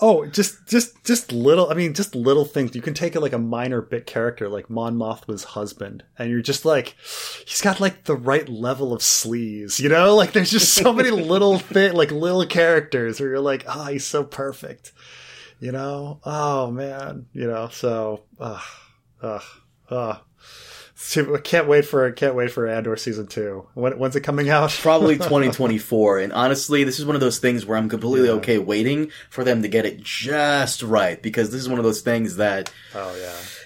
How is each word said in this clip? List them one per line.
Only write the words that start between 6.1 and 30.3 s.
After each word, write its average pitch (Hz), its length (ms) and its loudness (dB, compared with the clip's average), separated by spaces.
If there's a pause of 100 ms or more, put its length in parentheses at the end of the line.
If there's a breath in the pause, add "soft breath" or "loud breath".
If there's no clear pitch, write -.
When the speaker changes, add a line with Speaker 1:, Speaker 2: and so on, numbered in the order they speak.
Speaker 1:
and 117 120 -6
you're 120 120 0
just 139 240 -4
like, 151 300 0 (500 loud breath)
he's - 160 -6
got, 196 180 0
like, 190 260 -2
the 151 100 0
right 135 340 0
level 123 440 -4
of 110 80 -6
sleaze, 110 760 -2
you 127 100 -4
know? 180 260 6
Like, 208 180 4
there's 185 180 2
just 208 220 4
so 220 180 6
many 247 200 2
Speaker 2:
<laughs> - 0 -
Speaker 1:
little 190 480 2
thi-, 196 320 2
like, 156 200 2
little 175 340 0
characters 151 760 2
where 139 100 -4
you're 131 100 -2
like, 139 280 -2
"Oh, 147 180 -8
he's 143 200 -6
so 147 180 -2
perfect." 139 680 -12 (680 loud breath)
You 123 120 -8
know? 143 540 -8
Oh, 143 460 -2
man. 135 640 -10
You 127 140 -6
know, 117 240 -6
so, 110 520 -4 (160)
ugh, 113 220 -12 (600 loud breath)
ugh, 107 200 -8 (480 loud breath)
ugh. 120 280 -6 (760 loud breath)
See, - 260 -2
I 143 160 0
can't 156 320 2
wait 147 160 6
for, 131 260 2
can't 131 240 0
wait 123 160 0
for 117 160 -2
Andor 110 300 -2
season 107 300 -6
two. 98 460 -8
When, 123 240 -2
when's 131 200 -2
it 139 40 0
coming 143 280 -2
out? 151 220 4
<laughs> - 100 -6
Speaker 2:
Probably 156 360 6
twenty 143 340 2
twenty-four. 110 680 2
And 95 140 -4
honestly, 139 500 2
this 131 160 -2
is 147 60 -6
one 151 100 0
of 139 60 2
those 123 180 2
things 123 260 0
where 110 120 -2
I'm 110 100 0
completely 120 400 2
Speaker 1:
Yeah. 113 80 4
Speaker 2:
okay 107 220 0
waiting 113 540 0 (180 loud breath)
for 127 160 -4
them 120 160 2
to 107 80 -2
get 110 160 2
it 101 160 -6
just 143 840 -2